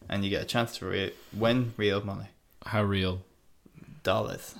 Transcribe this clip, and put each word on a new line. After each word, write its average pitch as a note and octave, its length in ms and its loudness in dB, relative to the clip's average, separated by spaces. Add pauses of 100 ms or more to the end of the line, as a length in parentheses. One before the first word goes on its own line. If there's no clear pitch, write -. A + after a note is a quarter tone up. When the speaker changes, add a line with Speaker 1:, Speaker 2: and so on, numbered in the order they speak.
Speaker 1:
and G2+ 160 0
you G2 60 0
get F2+ 120 0
a - 40 -8
chance A#2+ 320 0
to F#2 80 -8
re-, F#2+ 260 0 (200)
win A#2 440 2
real G2+ 280 2
money. G2 220 -6 (400)
Speaker 2:
How G#2+ 160 2
real? F#2+ 400 2 (800)
Speaker 1:
Dollars. G2+ 580 0